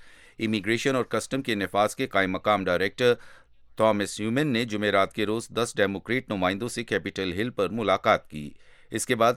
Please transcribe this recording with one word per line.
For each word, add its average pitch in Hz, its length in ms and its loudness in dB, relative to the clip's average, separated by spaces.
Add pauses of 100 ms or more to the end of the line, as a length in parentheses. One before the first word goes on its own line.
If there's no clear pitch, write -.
(400)
امیگریشن 110 560 0
اور 123 80 0
کسٹم 123 380 -4
کے 120 140 -2
نفاذ 101 400 0
کے 131 120 -2
قائم 95 240 0
مقام 98 320 0
ڈائریکٹر 98 500 2 (600)
تھامس 104 440 2
ہیومن 117 280 -2
نے 120 180 0
جمعرات 104 480 2
کے 107 120 -2
روز 110 220 -2
دس 117 280 -4
ڈیموکریٹ 101 540 -2
نمائندوں 98 380 -2
سے 120 160 -6
کیپٹل 95 500 -2
ہل 101 160 -2
پر 95 200 -2
ملاقات 101 600 2
کی۔ 73 220 -10 (400)
اس 113 140 -4
کے 127 100 0
بعد 117 220 4